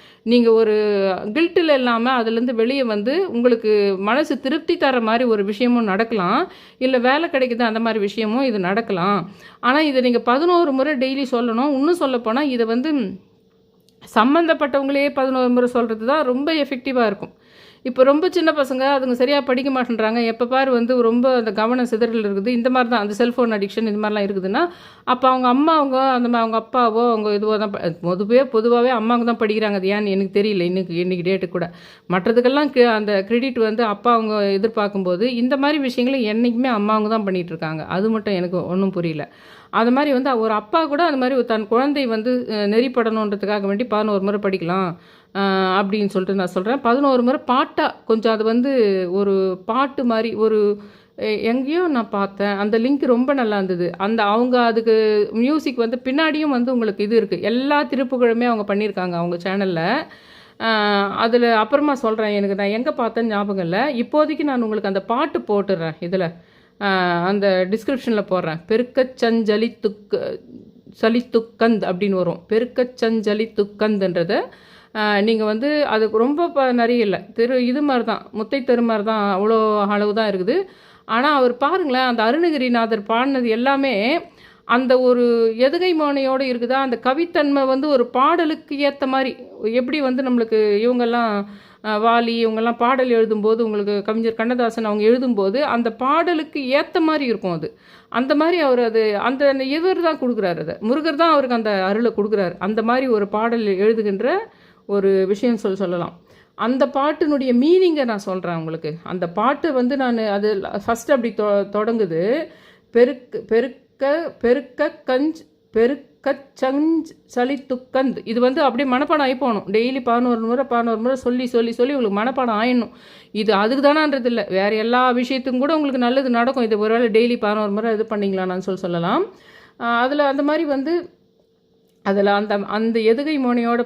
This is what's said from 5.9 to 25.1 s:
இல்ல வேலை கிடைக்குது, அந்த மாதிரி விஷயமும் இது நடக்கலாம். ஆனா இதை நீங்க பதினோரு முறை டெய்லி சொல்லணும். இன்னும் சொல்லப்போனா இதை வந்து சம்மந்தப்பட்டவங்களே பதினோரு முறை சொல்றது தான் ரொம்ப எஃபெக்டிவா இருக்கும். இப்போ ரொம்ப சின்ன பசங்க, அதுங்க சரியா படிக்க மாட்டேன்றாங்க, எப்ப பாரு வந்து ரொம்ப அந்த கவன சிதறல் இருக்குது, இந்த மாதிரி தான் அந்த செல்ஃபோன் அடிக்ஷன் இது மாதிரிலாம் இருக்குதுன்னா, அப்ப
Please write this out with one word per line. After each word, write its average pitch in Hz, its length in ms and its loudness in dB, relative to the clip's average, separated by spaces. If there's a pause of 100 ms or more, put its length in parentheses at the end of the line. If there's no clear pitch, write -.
இல்ல 254 200 0
வேலை 277 300 2
கிடைக்குது, 247 340 0
அந்த 226 180 0
மாதிரி 226 200 -2
விஷயமும் 214 420 -2
இது 240 160 0
நடக்கலாம். 190 720 -2 (300)
ஆனா 262 200 2
இதை 277 200 2
நீங்க 240 180 2
பதினோரு 311 540 2
முறை 269 220 0
டெய்லி 262 360 -2
சொல்லணும். 240 420 0
இன்னும் 302 280 2
சொல்லப்போனா 247 400 0
இதை 254 260 0
வந்து 247 260 -2 (1200)
சம்மந்தப்பட்டவங்களே 277 1000 2
பதினோரு 262 360 0
முறை 247 200 2
சொல்றது 226 380 -2
தான் 294 180 2
ரொம்ப 269 300 0
எஃபெக்டிவா 262 520 -2
இருக்கும். 202 280 -6 (480)
இப்போ 254 200 0
ரொம்ப 294 280 4
சின்ன 320 220 2
பசங்க, 269 460 0
அதுங்க 254 140 -2
சரியா 269 280 2
படிக்க 269 300 0
மாட்டேன்றாங்க, 233 560 0
எப்ப 226 200 -2
பாரு 262 260 2
வந்து 240 300 2
ரொம்ப 240 320 4
அந்த 220 180 0
கவன 233 380 0
சிதறல் 226 340 0
இருக்குது, 196 220 -2
இந்த 247 240 2
மாதிரி 247 260 2
தான் 208 120 -2
அந்த 208 60 -8 (100)
செல்ஃபோன் 240 340 0
அடிக்ஷன் 202 280 -4
இது 208 140 -2
மாதிரிலாம் 214 260 -2
இருக்குதுன்னா, 202 420 -2 (360)
அப்ப 247 240 0